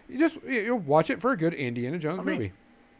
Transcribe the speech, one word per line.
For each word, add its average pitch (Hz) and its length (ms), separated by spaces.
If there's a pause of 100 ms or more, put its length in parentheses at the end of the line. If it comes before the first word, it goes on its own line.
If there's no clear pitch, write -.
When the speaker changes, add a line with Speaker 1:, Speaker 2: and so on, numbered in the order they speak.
Speaker 1:
You 247 100
just, 320 180 (100)
you, 247 140
you 240 160
watch 156 340
it - 100
for 254 120
a 226 40
good 165 180
Indiana 123 440
Jones 165 220
Speaker 2:
I - 20
mean, 240 140
Speaker 1:
movie. 98 160 (480)